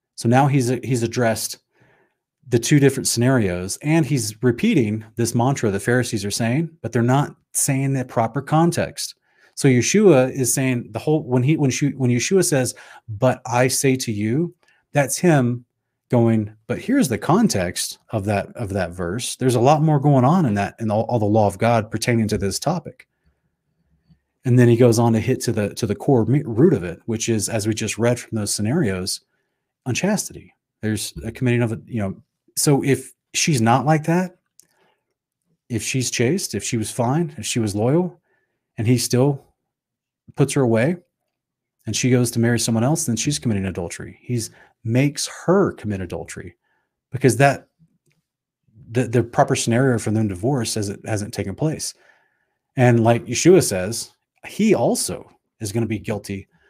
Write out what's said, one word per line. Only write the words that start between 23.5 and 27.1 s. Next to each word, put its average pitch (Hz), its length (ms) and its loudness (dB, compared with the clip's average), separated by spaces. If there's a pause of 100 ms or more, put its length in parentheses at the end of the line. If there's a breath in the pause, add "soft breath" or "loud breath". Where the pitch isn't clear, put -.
And 123 140 4
then 123 100 8
he 117 80 6
goes 117 220 6
on 117 140 4
to 113 80 2
hit 127 220 -2
to 120 100 -4
the, 101 220 -4
to - 120 -4
the 98 80 -4
core 117 320 0
me-, 135 180 0
root 127 300 2
of 92 80 -2
it, 87 240 -10
which 113 220 -4